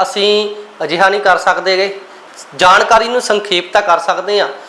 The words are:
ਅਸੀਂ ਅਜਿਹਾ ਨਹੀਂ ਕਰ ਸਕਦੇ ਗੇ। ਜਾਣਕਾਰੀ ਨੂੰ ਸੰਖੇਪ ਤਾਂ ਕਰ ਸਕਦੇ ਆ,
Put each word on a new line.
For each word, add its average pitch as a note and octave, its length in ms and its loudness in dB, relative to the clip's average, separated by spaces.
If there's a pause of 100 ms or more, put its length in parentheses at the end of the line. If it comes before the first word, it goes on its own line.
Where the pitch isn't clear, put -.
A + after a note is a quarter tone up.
ਅਸੀਂ G#3 460 0 (360)
ਅਜਿਹਾ E3+ 240 2
ਨਹੀਂ G3+ 120 0
ਕਰ F#3 180 2
ਸਕਦੇ F#3 380 0
ਗੇ। G3 180 -2 (640)
ਜਾਣਕਾਰੀ A3 520 4
ਨੂੰ B3 140 -2
ਸੰਖੇਪ G3+ 500 -2
ਤਾਂ G#3 100 2
ਕਰ F3 180 0
ਸਕਦੇ F#3+ 400 -2
ਆ, D3 80 -2 (200)